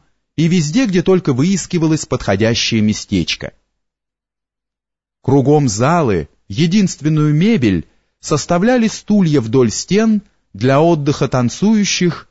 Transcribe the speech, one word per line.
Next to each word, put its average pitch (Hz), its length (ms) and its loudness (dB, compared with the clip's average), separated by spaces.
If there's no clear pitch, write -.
и 165 120 0
везде, 170 380 0
где 180 160 0
только 180 320 0
выискивалось 160 720 -2
подходящее 113 760 -2
местечко. - 720 -4
Кругом 139 460 2
залы 113 640 0
единственную 156 880 0
мебель 147 540 0
составляли 214 680 0
стулья 170 540 0
вдоль 113 300 2
стен 214 500 0
для 127 260 0
отдыха 156 480 0
танцующих 180 1040 -2